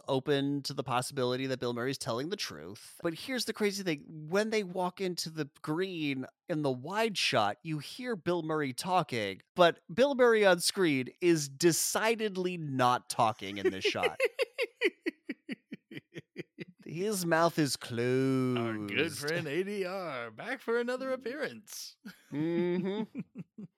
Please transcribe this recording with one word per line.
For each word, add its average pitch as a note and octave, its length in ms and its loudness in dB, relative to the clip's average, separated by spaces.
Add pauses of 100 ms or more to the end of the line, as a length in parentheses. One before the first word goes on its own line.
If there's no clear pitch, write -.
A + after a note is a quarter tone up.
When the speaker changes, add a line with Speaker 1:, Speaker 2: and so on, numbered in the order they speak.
Speaker 1:
open C#3 560 0
to C#3+ 100 -8
the C3+ 100 -6
possibility B2+ 640 -2
that B2+ 120 -4
Bill B2 140 -2
Murray's B2 240 -4
telling C3 320 -4
the G3+ 80 -6
truth. - 640 -12
But E3+ 120 -2
here's B3+ 280 -6
the - 80 -6
crazy G3+ 320 -2
thing. D#3+ 240 -4
When E3 440 -2
they G#3+ 120 0
walk F3+ 380 -4
into F3+ 280 -4
the D#3 200 -6 (120)
green D#3 640 -2 (220)
in D#3 140 -2
the C#3 100 2
wide F#3 460 -2
shot, G#2 460 2
you D#3 160 -4
hear B3 360 -6
Bill E3+ 280 0
Murray D3+ 280 -2
talking, B2 720 0 (160)
but E3+ 220 8 (140)
Bill C4+ 220 4
Murray A#3 300 8
on F3+ 160 8
screen D3 480 2 (100)
is D#3+ 300 4
decidedly F#3 1080 2
not B2+ 520 2
talking G#2+ 480 0
in G2+ 140 2
this F#2+ 120 -6
shot. - 400 0
Speaker 2:
<laughs> A4+ 60 2 (2500)
Speaker 1:
His F#3 400 -2
mouth E3 340 4
is C#3+ 180 2 (800)
Speaker 2:
Our A#2 220 -2
good G#2 100 -4
Speaker 1:
closed. C3+ 300 -2
Speaker 2:
friend D#3 300 -4
A D#3+ 160 -2
D G3 220 -4
R, D#3+ 460 -6
back G3 300 -10
for A#3 180 0
another B3+ 320 -4
appearance. B3 840 -8 (380)
Speaker 1:
Mm-hmm. F3 840 -2
Speaker 2:
<laughs> - 460 -14 (120)